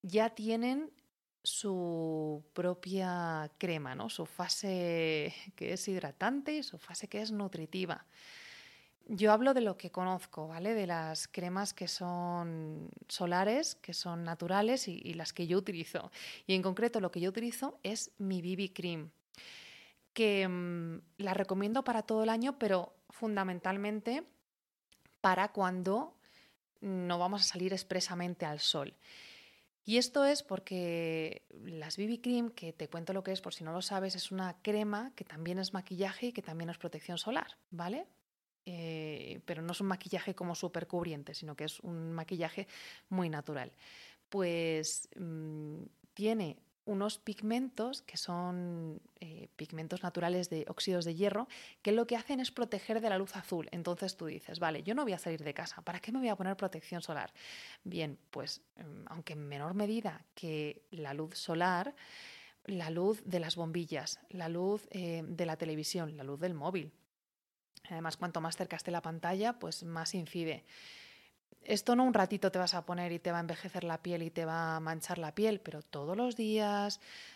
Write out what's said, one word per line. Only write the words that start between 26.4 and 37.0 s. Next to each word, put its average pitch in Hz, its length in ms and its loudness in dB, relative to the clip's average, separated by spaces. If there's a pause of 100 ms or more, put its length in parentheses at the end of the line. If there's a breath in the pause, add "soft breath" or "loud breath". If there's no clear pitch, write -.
no 180 380 0
vamos 190 240 2
a - 20 6
salir 185 280 2
expresamente 180 720 0
al 151 140 -2
sol. - 360 0 (880 loud breath)
Y 214 140 4
esto 247 260 6
es 285 200 6
porque 170 1000 -2 (200)
las 160 320 -8
B 202 100 0
B 233 140 0
cream, 240 300 2
que 170 220 -8
te - 160 -6
cuento 170 240 -4
lo 190 120 0
que 190 80 0
es 185 80 -2
por - 120 -8
si - 120 -8
no 160 80 -4
lo 180 100 -2
sabes, 190 320 0
es 180 160 -6
una 185 320 -4
crema 208 540 0
que - 80 -10
también 165 340 -4
es 185 160 -2
maquillaje 190 520 -2
y 240 60 -2
que 226 100 -6
también 165 280 -6
es 170 80 -6
protección 175 400 -6